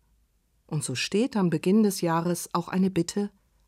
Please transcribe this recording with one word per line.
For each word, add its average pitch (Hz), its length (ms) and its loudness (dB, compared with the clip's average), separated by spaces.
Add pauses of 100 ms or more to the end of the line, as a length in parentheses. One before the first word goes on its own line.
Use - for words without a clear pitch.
(680)
Und 156 160 -4
so 127 120 -6
steht 220 400 0
am 180 140 2
Beginn 185 340 4
des 196 180 0
Jahres 170 520 -2
auch 170 160 -4
eine 190 200 2
Bitte, 190 420 -2 (360)